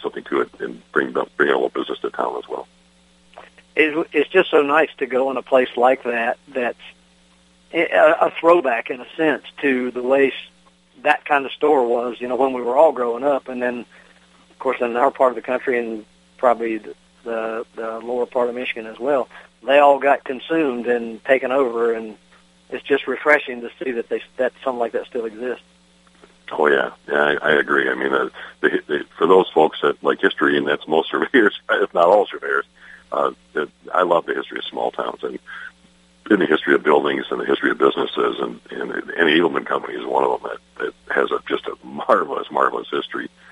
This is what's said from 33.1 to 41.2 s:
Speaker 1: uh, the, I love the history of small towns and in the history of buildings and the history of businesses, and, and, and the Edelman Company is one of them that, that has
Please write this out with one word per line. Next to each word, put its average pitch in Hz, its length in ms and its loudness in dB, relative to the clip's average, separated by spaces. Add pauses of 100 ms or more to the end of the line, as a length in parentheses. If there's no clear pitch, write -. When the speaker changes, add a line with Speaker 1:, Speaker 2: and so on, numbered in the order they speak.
Speaker 1:
uh, 69 200 0 (220)
the, 76 160 -4 (240)
I 90 80 4
love 85 240 2
the - 80 -4
history 67 240 -8
of - 80 -8
small 60 260 -6
towns - 320 -8
and 64 140 -8 (960)
in 98 80 4
the 80 60 2
history 76 280 2
of 67 80 4
buildings 71 480 2
and 64 100 -4
the 58 60 -6
history 67 240 0
of 58 80 -4
businesses, 62 600 0
and, 60 200 -6 (120)
and, 64 200 -10
and - 120 -8
the 80 360 2
Edelman 69 260 0
Company 62 280 -6
is 60 120 -10
one 65 180 0
of 64 180 -2
them 57 100 -8
that, - 320 -12
that - 300 -8
has 67 180 0